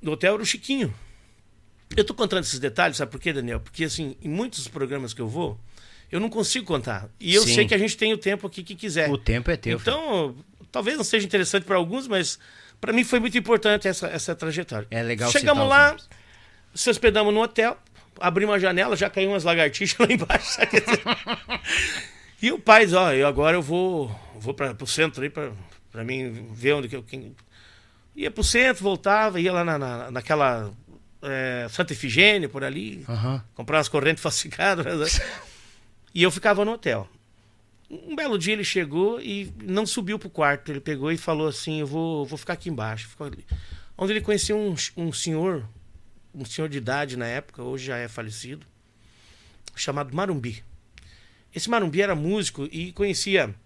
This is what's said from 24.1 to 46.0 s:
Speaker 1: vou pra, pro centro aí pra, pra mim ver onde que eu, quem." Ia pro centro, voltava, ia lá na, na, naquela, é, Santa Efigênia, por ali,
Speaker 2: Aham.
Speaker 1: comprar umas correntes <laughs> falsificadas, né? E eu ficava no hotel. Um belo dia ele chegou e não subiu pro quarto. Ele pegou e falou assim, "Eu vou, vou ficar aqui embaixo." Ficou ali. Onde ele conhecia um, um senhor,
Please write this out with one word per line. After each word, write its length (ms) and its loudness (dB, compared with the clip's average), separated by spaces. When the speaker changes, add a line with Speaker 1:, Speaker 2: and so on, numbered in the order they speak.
Speaker 1:
vou 180 -8
pra, 200 -4
pro 140 -12
centro 360 0
aí 60 -4
pra, 220 -8
pra 120 -8
mim 500 -6
ver 200 2
onde 160 0
que 60 -10
eu, 80 -10
quem." 320 -14
Ia 160 -4
pro 120 -4
centro, 400 4
voltava, 560 2
ia 140 2
lá 100 2
na, 140 0
na, 340 -6
naquela, 580 0
é, 480 -4
Santa 240 -4
Efigênia, 560 6
por 160 -8
ali, 420 -8
Speaker 2:
Aham. 340 -2
Speaker 1:
comprar 220 0
umas 100 2
correntes 340 2
<laughs> 20 -14
falsificadas, 600 0
né? 300 2
E 100 4
eu 80 6
ficava 340 2
no 80 -2
hotel. 340 -4
Um 280 -12
belo 200 -2
dia 160 -2
ele 120 -2
chegou 560 0
e 320 -8
não 220 0
subiu 340 -4
pro 100 -12
quarto. 420 0
Ele 100 -8
pegou 300 -4
e 60 -2
falou 300 -2
assim, 320 -4
"Eu 80 -4
vou, 380 -2
vou 140 -10
ficar 140 -6
aqui 160 -8
embaixo." 380 -6
Ficou 200 -14
ali. 180 -14
Onde 160 0
ele 80 0
conhecia 340 0
um, 180 0
um 160 -4
senhor, 500 -2